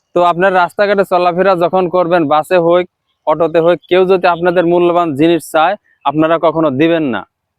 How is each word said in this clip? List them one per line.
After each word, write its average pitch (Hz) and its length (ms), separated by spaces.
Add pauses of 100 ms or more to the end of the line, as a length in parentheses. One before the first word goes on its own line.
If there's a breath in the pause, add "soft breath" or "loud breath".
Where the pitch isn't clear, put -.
(140)
তো 175 80
আপনার 175 320
রাস্তাঘাটে 196 500
চলাফেরা 180 520
যখন 175 320
করবেন, 170 400
বাসে 151 280
হোক, 175 300 (400)
অটোতে 156 340
হোক, 170 180 (100)
কেউ 185 180
যদি 185 200
আপনাদের 175 400
মূল্যবান 175 480
জিনিস 160 360
চায়, 170 260 (280)
আপনারা 156 380
কখনো 160 280
দিবেন 160 320
না। 110 240 (320)